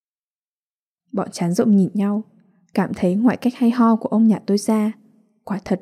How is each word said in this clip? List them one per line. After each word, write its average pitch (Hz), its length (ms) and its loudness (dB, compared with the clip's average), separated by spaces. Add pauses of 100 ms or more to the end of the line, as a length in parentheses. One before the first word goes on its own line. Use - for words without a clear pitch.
(1120)
Bọn - 200 -4
Chán 175 200 -4
Rộng 220 240 2
nhìn 190 180 2
nhau, 208 300 -2 (500)
cảm 190 200 -4
thấy 180 200 -2
ngoại 220 220 2
cách 247 200 -4
hay 233 140 2
ho 233 260 2
của - 120 -8
ông 226 180 2
nhà 208 200 4
tôi 196 120 0
ra, 214 340 -2 (520)
quả 196 200 -6
thật 185 180 -4